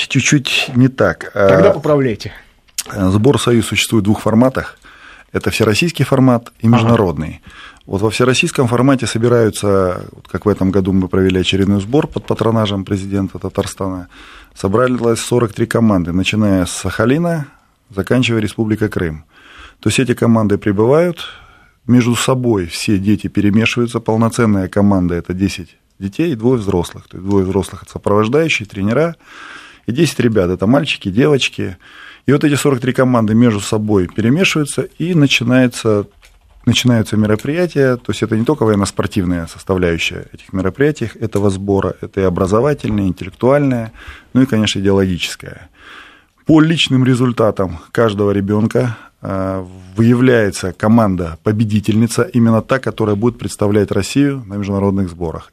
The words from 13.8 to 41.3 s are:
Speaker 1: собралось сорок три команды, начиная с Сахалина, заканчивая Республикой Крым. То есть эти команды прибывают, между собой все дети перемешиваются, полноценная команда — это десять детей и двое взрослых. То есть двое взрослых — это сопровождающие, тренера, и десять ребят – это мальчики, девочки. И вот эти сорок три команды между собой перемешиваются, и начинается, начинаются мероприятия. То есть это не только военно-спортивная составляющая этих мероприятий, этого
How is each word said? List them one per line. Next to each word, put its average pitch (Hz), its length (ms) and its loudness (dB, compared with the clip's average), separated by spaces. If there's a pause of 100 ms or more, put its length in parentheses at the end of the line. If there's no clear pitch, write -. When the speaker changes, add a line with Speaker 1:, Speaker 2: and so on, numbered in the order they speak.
Speaker 1:
собралось 117 680 0
сорок 120 320 0
три 117 140 -2
команды, 101 460 0
начиная 95 520 0
с 82 80 -8
Сахалина, 143 760 -2 (420)
заканчивая 113 500 -2
Республикой 107 480 -2
Крым. 80 360 -6 (560)
То - 80 0
есть - 100 0
эти 123 160 0
команды 110 440 2
прибывают, 135 680 0 (600)
между 120 300 2
собой 120 500 0
все 98 320 -2
дети 98 300 0
перемешиваются, 113 720 0
полноценная 110 680 0
команда — 95 480 2
это 87 180 -6
десять 92 420 -4 (240)
детей 151 320 -4
и - 20 -2
двое 117 240 0
взрослых. 92 500 -4
То - 100 -18
есть 92 100 -10
двое 98 160 2
взрослых — 92 400 -4
это - 80 -20
сопровождающие, 110 720 0
тренера, 120 480 -2 (720)
и - 60 -4
десять 139 260 0
ребят – 107 320 2
это 92 160 -2
мальчики, 135 440 0
девочки. 107 640 0 (500)
И 127 60 2
вот 147 100 2
эти 147 120 2
сорок 135 260 0
три 127 120 -2
команды 120 420 2
между 113 260 4
собой 104 480 0
перемешиваются, 143 720 0 (160)
и 170 160 -2
начинается, 123 920 2 (580)
начинаются 117 520 2
мероприятия. 135 840 0
То - 120 -12
есть 113 120 -4
это 110 140 0
не 110 80 0
только 147 200 0
военно-спортивная 92 800 0
составляющая 87 840 -2
этих - 200 -20
мероприятий, 104 560 -2 (120)
этого 101 300 0